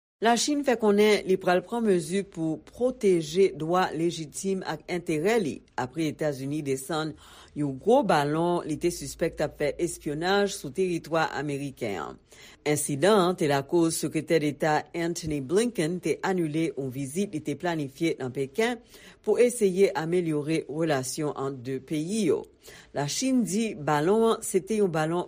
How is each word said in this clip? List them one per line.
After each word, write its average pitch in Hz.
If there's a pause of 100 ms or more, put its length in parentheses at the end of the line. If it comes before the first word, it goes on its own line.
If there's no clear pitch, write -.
(200)
La 233
Chin 285
fè 269
konnen 208
li 185
pral 180
pran 233
mezi 180
pou 160
pwoteje 190
dwa 170
lejitim 165
ak 156 (100)
enterè 175
li 139 (260)
apre 147
Etazini 143
desann 151 (420)
yon 143
gwo 240
balon 165
li 151
te 175
sispèk 165
ap 147
fè 147
espyonaj 175
sou -
teritwa 165 (160)
ameriken. 127 (480)
Ensidan 170
te 160
la 139
koz 165
sekretè 160
Deta 151 (160)
Anthony 165
Blinken 180
te 160
anile 165
yon 135
vizit 143
li 151
te -
planifye 165
nan 127
Pekin 220 (480)
pou 214
eseye 196
amelyore 160
relasyon 147
ant 139
de 131
peyi 165
yo. 78 (480)
La 143
Chin 262
di 208
balon 156
an, 220
se -
te 220
yon 196
balon 165